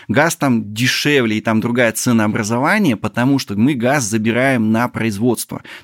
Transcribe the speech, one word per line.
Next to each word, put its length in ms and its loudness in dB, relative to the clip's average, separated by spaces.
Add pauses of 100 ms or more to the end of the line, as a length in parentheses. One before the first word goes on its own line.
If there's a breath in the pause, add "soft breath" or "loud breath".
Газ 300 0
там 360 0
дешевле, 680 0
и 20 -4
там 200 0
другое 300 0
ценообразование, 1040 0
потому 440 0
что 160 -8
мы 180 2
газ 300 0
забираем 680 0
на 160 0
производство. 720 -2 (220 loud breath)